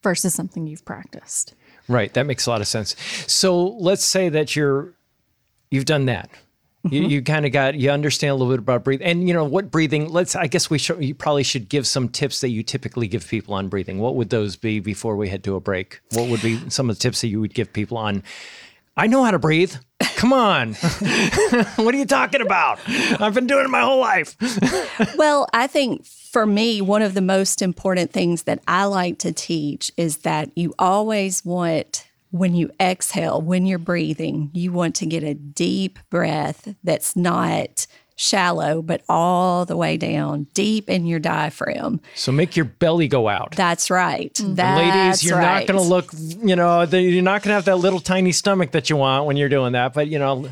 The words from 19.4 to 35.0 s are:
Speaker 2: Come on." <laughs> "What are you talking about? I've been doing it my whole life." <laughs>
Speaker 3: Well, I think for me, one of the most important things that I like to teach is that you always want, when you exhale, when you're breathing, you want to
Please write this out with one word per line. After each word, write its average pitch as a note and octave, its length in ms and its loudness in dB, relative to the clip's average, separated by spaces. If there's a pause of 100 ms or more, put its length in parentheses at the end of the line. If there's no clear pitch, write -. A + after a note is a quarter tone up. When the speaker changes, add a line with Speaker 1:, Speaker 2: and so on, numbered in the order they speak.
Speaker 2:
Come A#3+ 160 4
on." F3+ 420 2
<laughs> G#3+ 1000 0
"What A#3 200 2
are - 20 0
you C#4 80 0
talking C4 360 2
about? F3 460 2
I've G#3+ 460 0
been B3 140 2
doing C#4 180 4
it C4+ 40 -2
my B3+ 120 2
whole C4 180 4
life." G3+ 400 0
<laughs> B3 800 -2
Speaker 3:
Well, D4 360 4
I A#3 140 2
think C4 380 0
for - 400 -2
me, G#3+ 360 2
one G3+ 200 2
of G3 140 0
the G3 60 2
most F#3+ 400 0
important F3+ 520 0
things F3 300 0
that - 240 -4
I F#3 180 2
like F#3 340 -2
to E3+ 140 -4
teach D3+ 640 -4
is E3 220 0
that D#3 360 -4
you F3 240 -2
always G3 640 0
want, E3+ 640 -2 (260)
when F3+ 240 2
you E3+ 240 2
exhale, F#3 600 -2
when F3+ 240 2
you're F#3+ 140 0
breathing, D#3 720 -2
you F3+ 180 -2
want F3 240 0
to F#3+ 100 -4